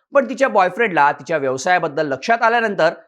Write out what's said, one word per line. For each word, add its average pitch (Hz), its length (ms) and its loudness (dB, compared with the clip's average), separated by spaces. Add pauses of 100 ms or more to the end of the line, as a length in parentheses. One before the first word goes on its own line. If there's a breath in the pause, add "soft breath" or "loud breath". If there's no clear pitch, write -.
(120 soft breath)
पण 269 160 2
तिच्या 262 200 0
बॉयफ्रेंडला 180 640 2
तिच्या 147 240 -6
व्यवसायाबद्दल 147 760 -2
लक्षात 226 300 -2
आल्यानंतर 226 480 2 (180 soft breath)